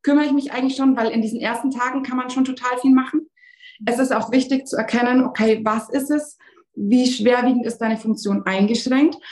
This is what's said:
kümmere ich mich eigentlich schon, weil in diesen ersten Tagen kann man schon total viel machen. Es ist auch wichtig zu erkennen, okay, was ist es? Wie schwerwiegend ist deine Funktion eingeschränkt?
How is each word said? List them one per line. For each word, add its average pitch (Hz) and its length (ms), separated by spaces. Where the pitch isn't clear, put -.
kümmere 294 220
ich 269 60
mich 277 220
eigentlich 262 240
schon, 269 180
weil 226 140
in 226 120
diesen 220 200
ersten 240 300
Tagen 262 320
kann 247 140
man 254 120
schon 262 160
total 247 340
viel 262 140
machen. 262 340
Es 233 140
ist 262 140
auch 220 180
wichtig 262 360
zu - 100
erkennen, 247 480
okay, 220 400
was 220 240
ist 277 220
es? 302 260
Wie 247 360
schwerwiegend 240 540
ist 233 140
deine 220 180
Funktion 202 480
eingeschränkt? 233 720